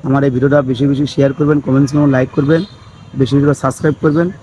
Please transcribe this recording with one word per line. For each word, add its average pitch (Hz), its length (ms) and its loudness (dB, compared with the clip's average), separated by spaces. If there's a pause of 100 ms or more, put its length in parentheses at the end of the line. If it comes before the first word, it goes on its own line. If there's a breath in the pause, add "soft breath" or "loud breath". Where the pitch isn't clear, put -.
আমার 135 200 2
এই 131 80 0
ভিডিওটা 135 240 2 (120)
বেশি 127 200 -2
বেশি 139 140 -2 (100)
শেয়ার 139 240 4
করবেন, 147 260 0
কমেন্টস 135 280 2
করবেন, 147 240 2
লাইক 127 200 -2
করবেন, 160 260 0 (560)
বেশি 135 160 0
বেশি 143 120 2
করে 143 160 0
সাবস্ক্রাইব 139 420 -2
করবেন 165 240 2 (140)